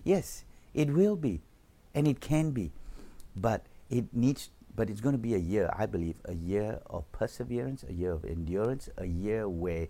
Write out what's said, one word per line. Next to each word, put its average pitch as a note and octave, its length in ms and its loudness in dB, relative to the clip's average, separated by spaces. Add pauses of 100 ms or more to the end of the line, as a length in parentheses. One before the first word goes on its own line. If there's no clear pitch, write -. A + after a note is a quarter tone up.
Yes, - 420 0 (280)
it D3+ 180 4
will G3+ 240 6
be, A#2 260 0 (520)
and D3 140 4
it C3+ 140 2
can D#3 300 2
be, G2+ 200 -2 (640)
but G#2 300 0 (240)
it A#2+ 240 0
needs, B2 360 2 (260)
but G#2+ 140 0
it's G#2 120 -6
gonna C#3 160 4
be A#2 180 0
a F#2+ 40 4
year, F2+ 380 2
I G#2+ 80 2
believe, E2+ 300 0 (100)
a F2+ 80 -6
year F#2+ 540 0
of - 240 -6
perseverance, A#2+ 720 -4
a F#2+ 100 -8
year F2 180 0
of E2 140 -2
endurance, F#2 720 -2
a F#2 80 -4
year G2+ 420 0
where E2+ 420 -2